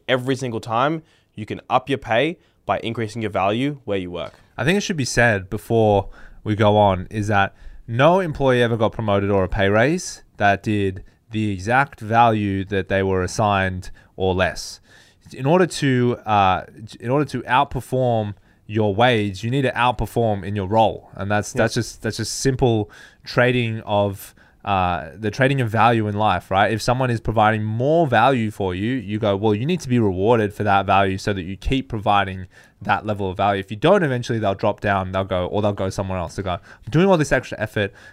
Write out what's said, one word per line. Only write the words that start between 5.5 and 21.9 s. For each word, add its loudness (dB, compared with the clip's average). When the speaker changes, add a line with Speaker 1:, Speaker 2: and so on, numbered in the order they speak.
Speaker 2:
before 2
we -2
go 4
on 2
is -4
that 0
no 4
employee 2
ever 2
got 0
promoted 0
or 2
a -2
pay 0
raise 0
that 2
did -2
the -2
exact -2
value 2
that -4
they 2
were 0
assigned 0
or 0
less. -4
In -8
order 4
to, 0
uh, 2
in -8
order 0
to -8
outperform -2
your 0
wage, 2
you -4
need 0
to 0
outperform 0
in -6
your -2
role, 0
and -8
that's, -2
Speaker 1:
Yeah. 0
Speaker 2:
that's 0
just, -6